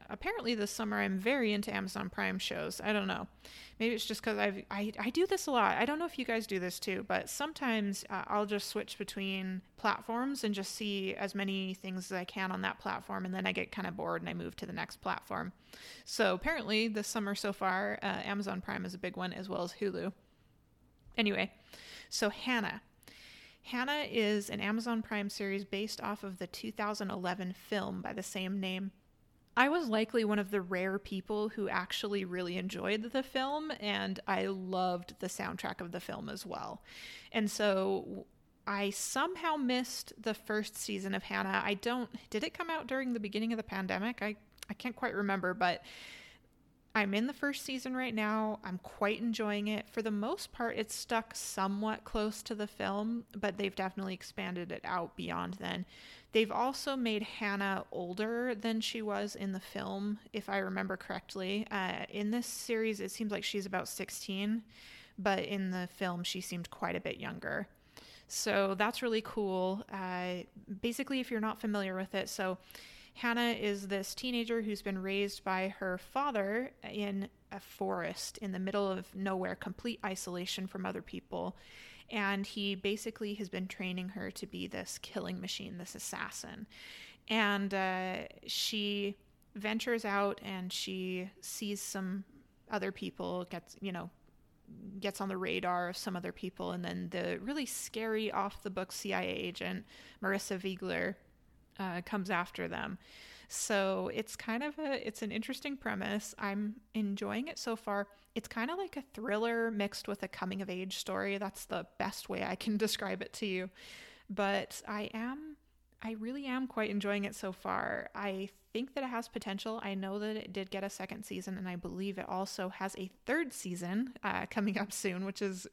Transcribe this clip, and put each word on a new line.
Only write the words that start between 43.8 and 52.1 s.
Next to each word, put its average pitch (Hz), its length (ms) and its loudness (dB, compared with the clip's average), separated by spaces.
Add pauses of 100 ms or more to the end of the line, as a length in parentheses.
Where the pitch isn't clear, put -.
I, 214 140 0 (340)
I 208 40 -4
can't 247 220 -6
quite - 180 0
remember, 196 400 4
but 180 300 4 (1120)
I'm 202 200 4
in 220 100 4
the 285 80 0
first 285 300 0
season 262 320 -2
right 254 180 0
now. 214 500 4
I'm 185 140 -2
quite - 420 2
enjoying 214 480 2
it. 214 220 0
For 226 140 0
the 220 80 0
most 220 400 0
part, - 260 0
it's 220 160 0
stuck - 420 0
somewhat 202 680 0
close 214 400 0